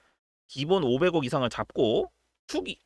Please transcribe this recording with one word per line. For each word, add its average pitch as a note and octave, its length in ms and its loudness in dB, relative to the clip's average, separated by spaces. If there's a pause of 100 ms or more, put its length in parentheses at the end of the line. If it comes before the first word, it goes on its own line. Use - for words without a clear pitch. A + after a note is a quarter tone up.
(480)
기본 E3 360 0
오백억 D3 420 2
이상을 B2+ 240 0
잡고 - 640 0 (360)
축이, C#4 380 -6